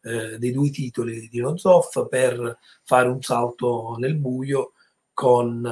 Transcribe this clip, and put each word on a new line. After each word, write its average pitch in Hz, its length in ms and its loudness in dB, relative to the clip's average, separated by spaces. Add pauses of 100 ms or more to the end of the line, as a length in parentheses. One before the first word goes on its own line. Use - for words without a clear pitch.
eh, 113 360 -8
dei 123 140 -2
due 143 180 0
titoli 117 580 -8
di 120 140 -6 (140)
Zoff 175 500 4
per 120 520 0 (260)
fare 127 240 4
un 131 140 -2
salto 120 760 -2
nel 135 160 -2
buio 135 600 -2 (380)
con 120 600 2